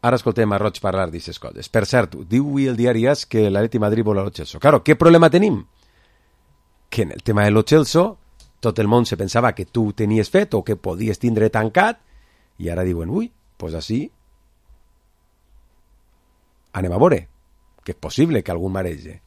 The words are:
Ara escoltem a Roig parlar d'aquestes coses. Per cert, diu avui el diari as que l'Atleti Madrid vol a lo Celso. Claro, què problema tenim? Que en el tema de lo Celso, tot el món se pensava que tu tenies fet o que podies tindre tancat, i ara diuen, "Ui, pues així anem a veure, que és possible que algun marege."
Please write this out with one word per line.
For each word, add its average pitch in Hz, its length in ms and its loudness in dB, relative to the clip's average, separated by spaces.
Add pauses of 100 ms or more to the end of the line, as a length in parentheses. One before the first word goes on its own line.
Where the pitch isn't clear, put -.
Ara 120 160 2
escoltem 113 320 0
a 101 80 0
Roig 101 240 -4
parlar 92 300 -2
d'aquestes 85 260 -14
coses. - 320 -16
Per 107 160 0
cert, 120 400 -2
diu 127 240 0
avui 139 160 -2
el 127 140 -2
diari 117 260 2
as 143 240 -2
que 107 220 2
l'Atleti 107 260 0
Madrid 107 280 0
vol 104 120 0
a 95 80 -4
lo 104 80 -8
Celso. 82 240 -14
Claro, 143 240 4
què 151 160 2
problema 165 320 8
tenim? 175 320 2 (1300)
Que 120 140 -2
en 80 80 -4
el - 100 -14
tema 104 220 2
de 104 80 4
lo 107 160 4
Celso, 160 500 4 (460)
tot 110 160 -2
el 104 80 0
món 117 180 4
se - 140 -6
pensava 113 320 0
que 95 140 -8
tu 107 260 -2
tenies 107 400 0
fet 202 240 0
o 98 80 -2
que 104 160 -4
podies 95 400 -6
tindre 110 320 0
tancat, 113 480 0 (640)
i 82 80 -6
ara 90 160 -2
diuen, 85 240 -4
"Ui, 214 160 -4 (300)
pues 82 180 -10
així 110 300 -6 (2750)
anem 92 160 -2
a 101 80 2
veure, 147 180 4 (640)
que - 80 -12
és - 80 -10
possible 135 400 0
que 87 160 -6
algun 95 160 -6
marege." 87 560 -8